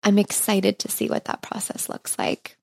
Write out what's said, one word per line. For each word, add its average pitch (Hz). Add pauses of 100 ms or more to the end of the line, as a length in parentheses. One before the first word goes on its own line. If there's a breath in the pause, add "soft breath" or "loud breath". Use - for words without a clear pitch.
I'm 202
excited 196
to -
see -
what -
that -
process -
looks -
like. -